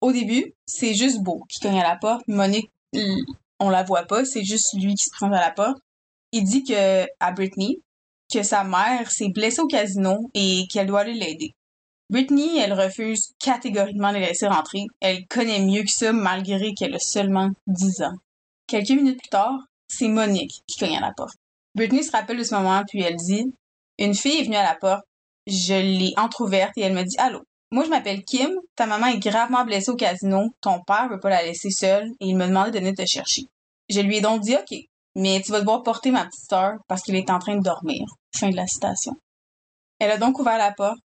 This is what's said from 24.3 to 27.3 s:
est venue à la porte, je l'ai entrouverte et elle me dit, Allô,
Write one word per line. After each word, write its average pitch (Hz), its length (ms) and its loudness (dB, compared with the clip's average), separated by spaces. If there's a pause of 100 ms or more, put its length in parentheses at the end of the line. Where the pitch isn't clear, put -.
est - 20 0
venue 214 140 0
à 202 60 4
la 165 120 2
porte, 196 300 0 (420)
je 190 260 -2
l'ai 190 440 2
entrouverte 202 600 0
et 226 40 -4
elle 190 120 0
me 185 100 -2
dit, 185 140 -6
Allô, 240 240 0 (300)